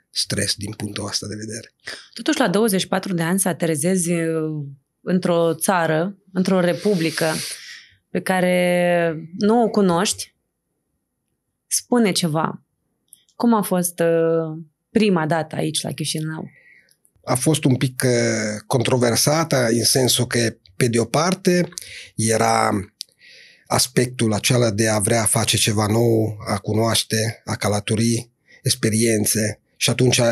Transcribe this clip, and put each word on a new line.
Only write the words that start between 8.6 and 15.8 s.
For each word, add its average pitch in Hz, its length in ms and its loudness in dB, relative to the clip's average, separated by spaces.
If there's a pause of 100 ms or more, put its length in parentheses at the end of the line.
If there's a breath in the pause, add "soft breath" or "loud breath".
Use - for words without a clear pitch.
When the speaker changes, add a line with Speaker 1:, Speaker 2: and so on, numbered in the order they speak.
Speaker 2:
nu 214 260 4
o 208 60 2
cunoști, 185 640 0 (1300)
spune 233 440 2
ceva. 165 520 -2 (720 soft breath)
Cum 233 180 2
a 214 80 2
fost, 180 380 -2
uh, 165 580 2 (320)
prima 190 380 2
dată 156 280 -2
aici, 151 260 -4